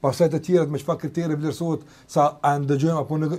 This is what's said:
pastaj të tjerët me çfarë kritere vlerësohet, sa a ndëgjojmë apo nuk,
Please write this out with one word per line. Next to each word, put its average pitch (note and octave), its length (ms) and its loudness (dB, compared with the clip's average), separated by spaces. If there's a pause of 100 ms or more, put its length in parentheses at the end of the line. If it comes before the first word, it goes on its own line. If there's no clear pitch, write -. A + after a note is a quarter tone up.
pastaj E3+ 300 2
të D#3+ 160 -2
tjerët E3 240 2
me - 100 -4
çfarë - 220 -4
kritere D#3+ 320 -4
vlerësohet, D#3 480 -4 (240)
sa D3 340 2
a C#3+ 200 2
ndëgjojmë C#3+ 420 0
apo D3+ 160 -4
nuk, D3+ 200 -2